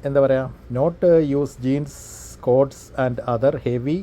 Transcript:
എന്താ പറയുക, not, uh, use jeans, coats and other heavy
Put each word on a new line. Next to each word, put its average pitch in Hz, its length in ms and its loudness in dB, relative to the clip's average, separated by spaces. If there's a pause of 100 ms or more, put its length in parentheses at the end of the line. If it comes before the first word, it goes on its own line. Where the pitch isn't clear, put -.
എന്താ 139 160 2
പറയുക, 131 260 0 (280)
not, 165 200 -2 (140)
uh, 165 80 6 (180)
use 135 160 -6 (100)
jeans, 139 300 -2 (520)
coats 131 320 2 (260)
and 123 120 -4 (180)
other 135 180 0 (120)
heavy 127 380 -2